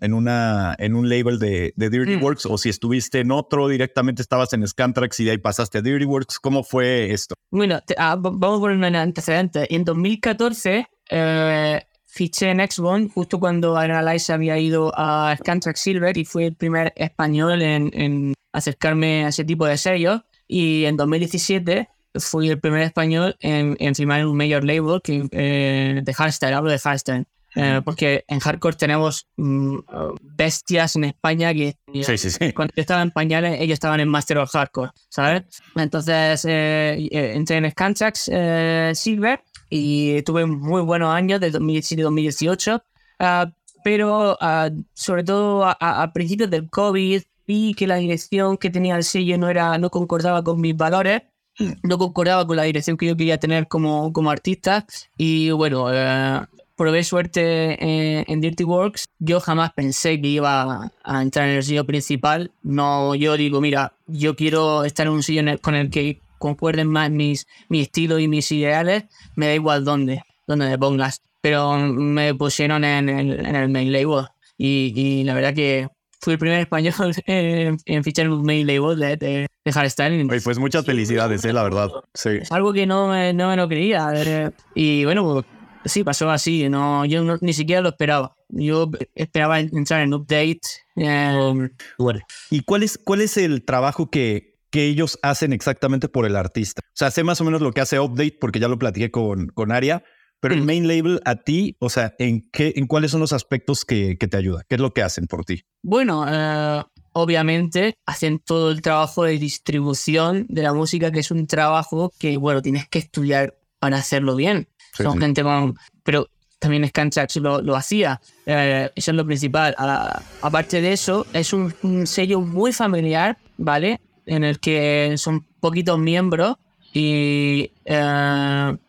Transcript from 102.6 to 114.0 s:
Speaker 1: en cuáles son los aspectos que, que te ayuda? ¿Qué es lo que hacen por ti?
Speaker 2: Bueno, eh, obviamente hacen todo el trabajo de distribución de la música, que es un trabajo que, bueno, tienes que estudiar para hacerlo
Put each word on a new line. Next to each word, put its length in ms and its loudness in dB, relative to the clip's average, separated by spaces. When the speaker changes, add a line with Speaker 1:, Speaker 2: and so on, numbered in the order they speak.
Speaker 1:
en 100 0
cuáles 240 0
son 100 0
los 120 0
aspectos 520 -2
que, 340 0
que 100 -2
te 80 -2
ayuda? 320 -2
¿Qué 80 0
es 40 0
lo 140 0
que 80 0
hacen 240 -2
por 180 -8
ti? 200 -8
Speaker 2:
Bueno, 460 0
eh, 520 -2
obviamente 840 0
hacen 320 -2
todo 320 0
el 100 -2
trabajo 440 0
de 120 2
distribución 1120 0
de 140 -2
la 100 2
música, 380 0
que 80 -2
es 140 -2
un 160 -2
trabajo 720 0
que, 160 0
bueno, 260 0
tienes 260 -2
que 120 -2
estudiar 560 0
para 160 2
hacerlo 400 0